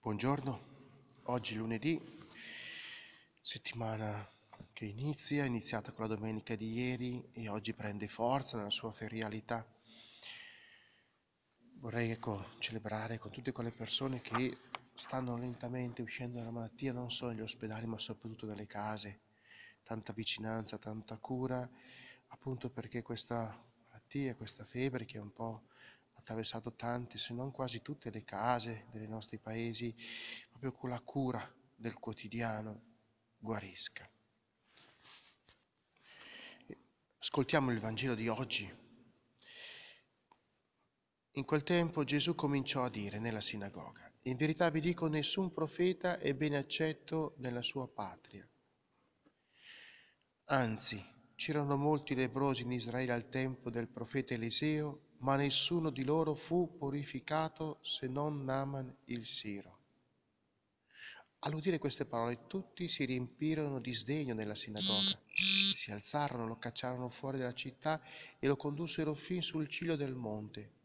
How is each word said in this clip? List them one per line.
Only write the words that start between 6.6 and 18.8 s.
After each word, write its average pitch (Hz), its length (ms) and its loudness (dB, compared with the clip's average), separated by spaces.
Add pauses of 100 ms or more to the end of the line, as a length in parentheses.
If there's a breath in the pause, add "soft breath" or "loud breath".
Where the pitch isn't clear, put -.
ieri 123 600 -2
e 113 160 -8
oggi 107 260 -2
prende 104 340 -4
forza 123 480 0
nella 104 140 -2
sua 110 220 -2
ferialità. 110 720 -4 (2000 loud breath)
Vorrei, 117 340 0
ecco, 110 340 -2 (140)
celebrare 110 600 -2
con 110 120 -8
tutte 123 220 -4
quelle 117 180 -2
persone 127 500 -2
che 120 360 0 (380)
stanno 127 420 -2
lentamente 123 640 -4
uscendo 120 360 -6
dalla 113 120 -6
malattia, 120 420 -4
non 123 180 -4
solo 120 220 0
negli 110 80 -4
ospedali, 110 460 -4
ma 110 120 -2
soprattutto 110 480 -6
nelle 104 200 -6
case. 104 540 -4 (640 loud breath)